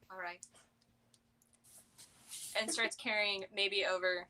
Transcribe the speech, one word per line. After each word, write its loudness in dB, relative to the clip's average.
All -14
right. -6
And 2
starts 2
carrying 0
Maybe 2
over 2